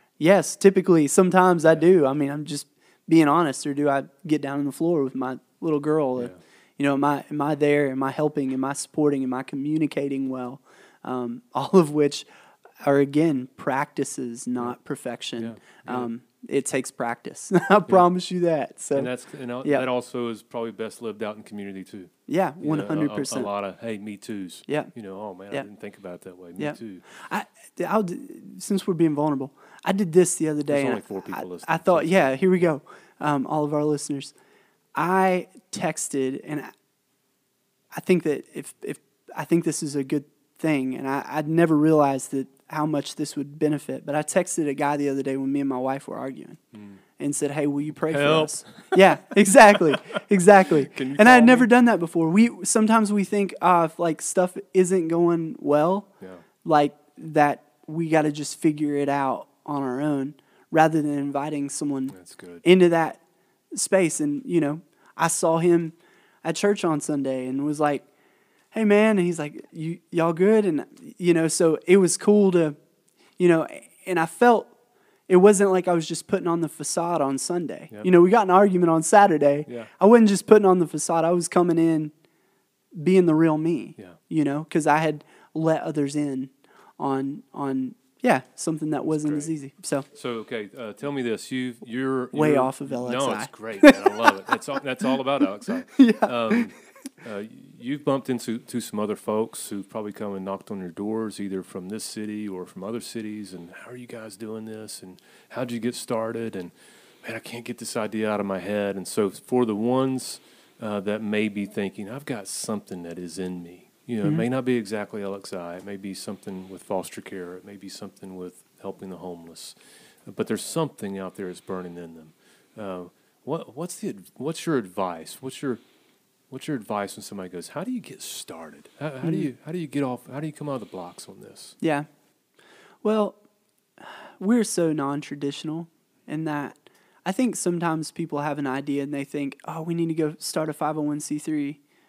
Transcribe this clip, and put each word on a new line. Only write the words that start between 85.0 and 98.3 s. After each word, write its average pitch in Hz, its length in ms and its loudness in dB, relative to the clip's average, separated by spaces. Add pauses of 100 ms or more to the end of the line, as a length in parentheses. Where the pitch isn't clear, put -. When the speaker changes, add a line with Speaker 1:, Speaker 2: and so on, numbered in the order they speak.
Speaker 1:
let 160 280 0
others 147 340 -4
in 135 340 -4 (480)
on, 139 440 -4 (120)
on, 135 400 -4 (280)
yeah, 185 200 2 (140)
something 156 340 -4
that 147 80 -2
Speaker 2:
That's - 80 -6
Speaker 1:
wasn't 151 260 -2
Speaker 2:
great. 151 60 -2
Speaker 1:
as 151 120 -8
easy. 143 220 -8 (100)
So 135 220 -4 (100)
Speaker 2:
So, - 160 -10 (100)
okay, 107 360 -10
uh, 113 180 -12
tell 143 180 -8
me 135 100 -4
this. 113 280 -4
You've, 127 260 -6 (100)
you're, 127 460 -4
Speaker 1:
Way 151 200 2
Speaker 2:
you're 139 80 4
Speaker 1:
off 131 200 -2
of 143 100 -10
Speaker 2:
No, 123 160 -6
Speaker 1:
L 127 240 -2
X 101 80 -4
I. 107 60 -8
Speaker 2:
it's - 80 -10
great, - 300 -2
man. 285 140 12
I - 200 2
love 294 240 2
it. - 60 -18
That's - 220 -4
all, - 120 -4
that's 131 240 -6
all 131 160 0
about 135 220 0
L - 120 -2
X - 160 -14
I. 254 200 -6
Speaker 1:
<laughs> - 80 -2
Yeah. 240 220 10
Speaker 2:
Um, 127 500 -2 (560)
uh, 104 160 -10 (360)
you've 139 260 -8
bumped 135 240 -2
into, 120 300 -4